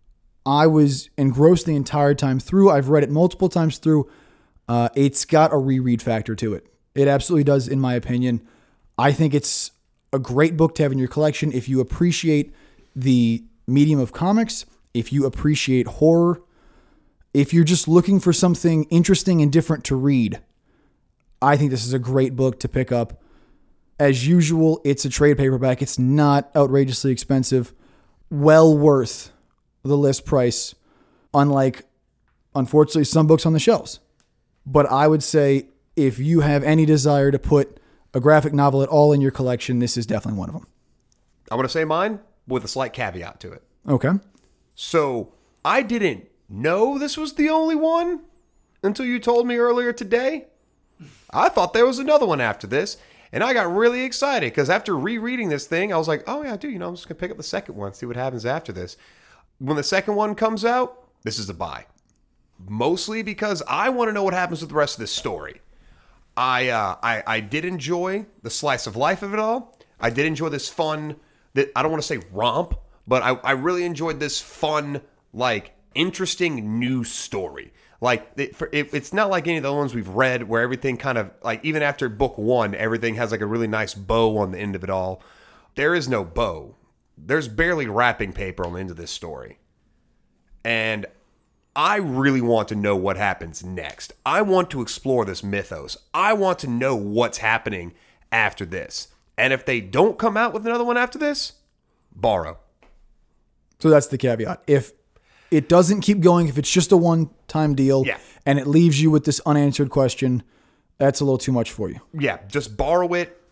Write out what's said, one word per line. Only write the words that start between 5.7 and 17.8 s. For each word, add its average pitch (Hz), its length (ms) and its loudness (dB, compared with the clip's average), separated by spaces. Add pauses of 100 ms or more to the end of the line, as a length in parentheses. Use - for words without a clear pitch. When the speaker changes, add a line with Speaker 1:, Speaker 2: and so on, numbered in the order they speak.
Speaker 1:
factor 113 340 -2
to 107 180 -4
it. - 120 -12 (280)
It 139 140 4
absolutely 143 360 2
does, 139 240 2
in 135 120 -2
my 127 140 0
opinion. 123 520 -2 (500)
I 135 160 4
think 147 220 2
it's - 360 0 (420)
a 139 60 0
great 147 380 0
book 160 200 2
to 160 60 0
have 139 100 2
in 135 60 -2
your 127 100 -2
collection 147 440 0
if 127 160 -4
you 131 120 0
appreciate 156 720 0 (440)
the 120 480 2 (220)
medium 143 340 4
of 120 120 -4
comics, 220 520 -2 (300)
if 117 180 -2
you 139 140 0
appreciate 131 600 0
horror, 165 540 2 (960)
if 139 180 2
you're 170 120 6
just 165 220 2